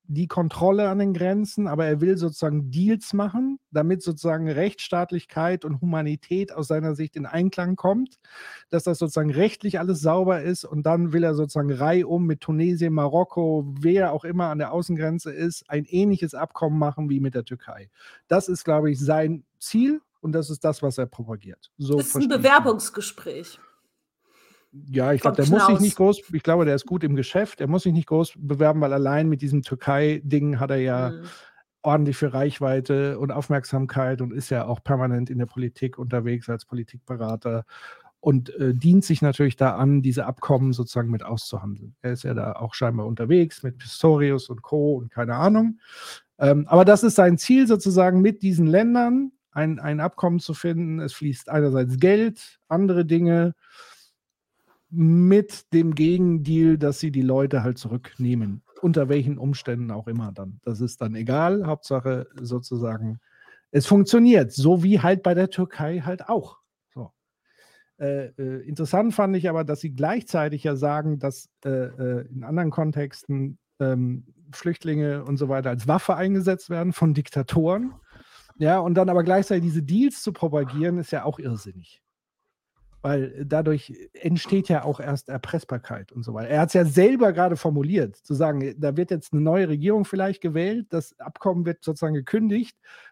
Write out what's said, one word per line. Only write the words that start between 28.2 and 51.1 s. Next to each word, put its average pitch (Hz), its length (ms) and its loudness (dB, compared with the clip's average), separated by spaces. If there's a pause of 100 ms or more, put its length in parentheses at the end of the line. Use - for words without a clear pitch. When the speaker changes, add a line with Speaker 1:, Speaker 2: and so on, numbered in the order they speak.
Speaker 1:
bewerben, 151 440 2
weil 139 120 2
allein 139 360 2
mit 147 140 0
diesem 143 200 0
Türkei-Ding 143 960 0
hat 135 100 -2
er 139 60 0
ja 127 340 0
Speaker 2:
Mhm. 165 120 -12 (600)
Speaker 1:
ordentlich 147 340 2
für 143 160 -2
Reichweite 135 880 -2
und 139 140 -4
Aufmerksamkeit 131 880 -2
und 123 120 -6
ist 131 160 -8
ja 120 200 -4
auch 120 120 -4
permanent 127 480 -2
in 127 100 -6
der 120 80 -2
Politik 127 520 -6
unterwegs 120 500 -4
als 117 180 -8
Politikberater 113 960 -8 (560)
und, 131 400 0
äh, 127 120 0
dient 170 320 4
sich - 180 0
natürlich 143 340 2
da 131 180 2
an, 139 280 2
diese 127 220 0
Abkommen 131 480 0
sozusagen 120 380 -4
mit 110 140 -4
auszuhandeln. 104 760 -10
Er 123 120 -6
ist 120 100 -8
ja 131 120 -4
da 110 180 -4
auch 113 220 -10
scheinbar 117 320 -2
unterwegs 135 580 0
mit 123 140 -8
Pistorius 143 720 2
und 113 120 -14
Co. 147 360 0
und 120 120 -12
keine 120 240 -4
Ahnung. 220 460 2 (580)
Ähm, 143 300 4
aber 180 160 10
das 202 180 8
ist 226 140 4
sein 180 220 6
Ziel 262 280 4
sozusagen, 185 540 4
mit 208 220 2
diesen 170 260 4
Ländern 240 640 2 (180)
ein, 151 300 -2
ein 151 180 -4
Abkommen 175 400 0
zu 165 160 -8
finden. 165 460 -4
Es 147 120 -6